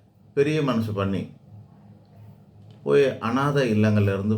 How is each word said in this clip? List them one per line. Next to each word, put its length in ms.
பெரிய 260
மனசு 360
பண்ணி 240
போய் 220
அநாதை 360
இல்லங்கள்ல 420
இருந்து 220